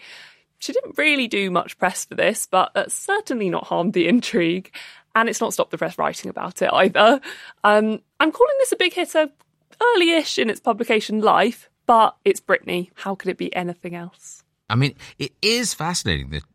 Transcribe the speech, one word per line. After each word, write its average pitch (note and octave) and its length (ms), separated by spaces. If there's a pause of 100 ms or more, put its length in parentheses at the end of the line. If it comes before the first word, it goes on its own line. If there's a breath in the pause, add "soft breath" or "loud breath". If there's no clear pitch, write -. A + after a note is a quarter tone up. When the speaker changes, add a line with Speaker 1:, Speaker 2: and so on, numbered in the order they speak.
(600 loud breath)
Speaker 1:
She - 120
didn't C5 240
really C#4+ 320
do G3 220
much - 260
press - 300
for - 80
this, - 360
but F#3 220
that's - 220
certainly C#4 560
not E3 140
harmed E3+ 280
the E3+ 160
intrigue. F3+ 680 (400 loud breath)
And A3+ 140
it's A3+ 140
not A3+ 100
stopped - 200
the - 40
press E3 220
writing - 320
about - 320
it - 100
either. G#3 480 (440 loud breath)
Um, G#3+ 360 (180)
I'm D#4 140
calling C#5 280
this B4+ 120
a F#4+ 40
big F4+ 180
hitter D#4+ 340 (500)
early-ish F4 600
in A#3+ 100
its G#3 100
publication A3 640
life, G#3 480 (160)
but A3+ 400
it's G3 160
Britney. F3+ 540
How G3 200
could F#3+ 140
it F3+ 80
be - 180
anything F3 400
else? - 480 (280)
Speaker 2:
I A2 40
mean, C3+ 200 (240 loud breath)
it C#3 140 (100)
is A#3 320
fascinating E2+ 560
that, D2 140 (100)